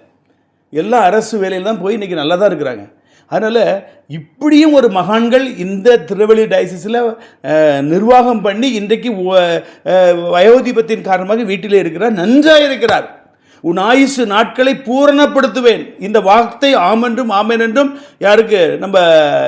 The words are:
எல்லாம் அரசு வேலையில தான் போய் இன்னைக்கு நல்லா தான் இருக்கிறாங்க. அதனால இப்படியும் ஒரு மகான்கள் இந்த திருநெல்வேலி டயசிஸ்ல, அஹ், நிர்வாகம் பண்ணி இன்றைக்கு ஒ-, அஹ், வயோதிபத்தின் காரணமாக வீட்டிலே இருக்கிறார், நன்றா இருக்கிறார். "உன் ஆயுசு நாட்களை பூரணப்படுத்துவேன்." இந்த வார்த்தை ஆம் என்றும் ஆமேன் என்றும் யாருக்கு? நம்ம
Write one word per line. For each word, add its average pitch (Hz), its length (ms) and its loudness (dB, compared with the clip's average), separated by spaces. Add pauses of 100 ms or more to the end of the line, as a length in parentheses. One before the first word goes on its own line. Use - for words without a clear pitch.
(720)
எல்லாம் 208 320 0
அரசு 214 400 0
வேலையில 185 200 -4
தான் 208 180 -6
போய் 190 120 -4
இன்னைக்கு 202 240 -6
நல்லா 156 200 -2
தான் 196 140 2
இருக்கிறாங்க. 127 420 -8 (340)
அதனால 220 320 -2 (500)
இப்படியும் 294 640 0
ஒரு 262 160 4
மகான்கள் 226 680 -2
இந்த 196 420 -2
திருநெல்வேலி 214 460 0
டயசிஸ்ல, 190 720 -4 (260)
அஹ், 151 380 0
நிர்வாகம் 220 600 2
பண்ணி 208 320 -2
இன்றைக்கு 214 380 -4 (120)
ஒ-, 175 380 0 (240)
அஹ், 180 320 2 (160)
வயோதிபத்தின் 220 680 2
காரணமாக 190 420 -2
வீட்டிலே 202 360 -2
இருக்கிறார், 180 340 -2
நன்றா 269 440 4
இருக்கிறார். 233 500 0 (580)
"உன் 170 120 -2
ஆயுசு 247 500 0
நாட்களை 240 480 0
பூரணப்படுத்துவேன்." 262 1120 0 (140)
இந்த 208 220 -2
வார்த்தை 226 540 2
ஆம் 208 280 2
என்றும் 240 280 -4
ஆமேன் 214 300 0
என்றும் 269 380 -2 (200)
யாருக்கு? 196 640 2
நம்ம 190 180 -2 (500)